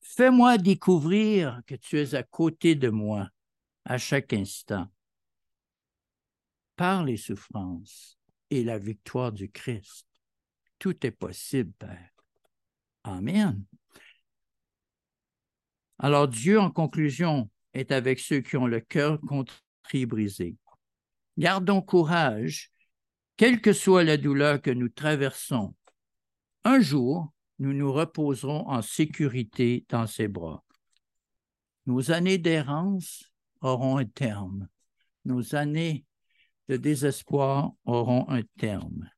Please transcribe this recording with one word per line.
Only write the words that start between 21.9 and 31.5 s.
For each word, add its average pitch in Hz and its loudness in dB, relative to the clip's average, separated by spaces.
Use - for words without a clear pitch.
quelle 233 6
que 208 6
soit 185 6
la 156 4
douleur 143 2
que - -2
nous 123 0
traversons. 139 -4
Un 262 6
jour, 147 0
nous 139 -2
nous 139 -2
reposerons 147 -2
en 123 -2
sécurité 127 -2
dans 113 -2
ses 110 -4
bras. 85 -10